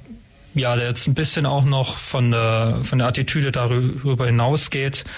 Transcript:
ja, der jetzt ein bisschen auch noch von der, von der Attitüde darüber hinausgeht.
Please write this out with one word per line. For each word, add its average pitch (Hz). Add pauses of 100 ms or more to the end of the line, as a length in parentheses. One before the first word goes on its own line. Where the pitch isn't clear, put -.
(540)
ja, 123
der 120
jetzt -
ein 139
bisschen 151
auch 139
noch 135
von 123
der, 113
von 131
der 123
Attitüde 135
darüber 127
hinausgeht. 135 (140)